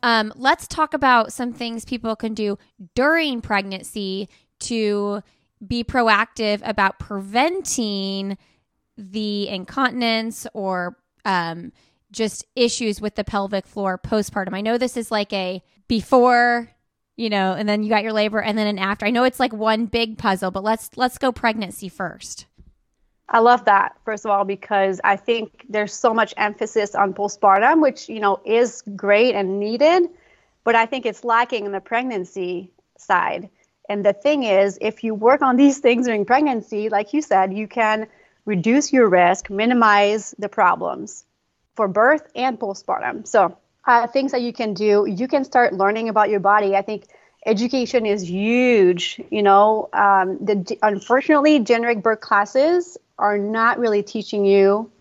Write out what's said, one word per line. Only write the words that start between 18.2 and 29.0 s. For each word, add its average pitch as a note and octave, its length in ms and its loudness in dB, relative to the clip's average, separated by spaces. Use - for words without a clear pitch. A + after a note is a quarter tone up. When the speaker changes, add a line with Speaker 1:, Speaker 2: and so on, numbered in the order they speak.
Speaker 1:
and G#3+ 180 -2
then G#3+ 100 0
an G#3 120 -4
after. G3 260 -4
I G#3 40 2
know B3 140 2
it's B3+ 160 0
like B3 120 0
one A3 360 -2
big A3 320 -2
puzzle, F#3+ 320 -2
but F#3+ 120 -8
let's, A3 320 -4
let's B3+ 220 -2
go C4 140 0
pregnancy G#3+ 580 -6
first. - 560 -12
Speaker 2:
I A#3 60 4
love A#3 280 4
that, G3 300 2
first G#3+ 200 -8
of G#3+ 60 -2
all, G3+ 120 2
because G3 600 -2
I G3+ 120 4
think A3+ 540 -4
there's G#3 240 -4
so A3+ 220 0
much A3 200 0
emphasis G#3 600 -4
on F#3+ 180 0
postpartum, G#3 680 2
which, - 300 0
you A3 100 -10
know, G3+ 240 0
is A#3 380 0
great G#3 400 4